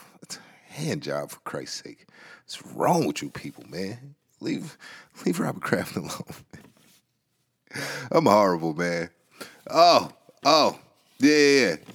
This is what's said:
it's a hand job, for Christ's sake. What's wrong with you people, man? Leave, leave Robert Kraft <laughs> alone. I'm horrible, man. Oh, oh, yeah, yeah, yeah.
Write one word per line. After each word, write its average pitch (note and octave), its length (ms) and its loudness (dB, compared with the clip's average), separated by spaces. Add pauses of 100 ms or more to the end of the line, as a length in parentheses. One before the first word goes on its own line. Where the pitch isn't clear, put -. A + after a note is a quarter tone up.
(220)
it's - 160 -16
a - 360 -20
hand C3+ 280 -6
job, C#2+ 300 -8
for - 80 -18
Christ's - 440 -12
sake. - 240 -20 (360)
What's - 220 -18 (100)
wrong D#3 320 2
with - 140 -6
you C#2+ 80 -10
people, - 400 -16
man? A2 460 -12 (260)
Leave, - 360 -10 (480)
leave F3 140 -2
Robert D3 240 -6
Kraft - 320 -4
<laughs> - 0 -
alone. - 400 -12 (1800)
I'm D#3 140 4
horrible, F#2 480 4
man. E2+ 360 -4 (600)
Oh, D3 420 4 (340)
oh, C#3 340 4 (400)
yeah, D3 160 6
yeah, C#3 320 6
yeah. E2 80 0 (200)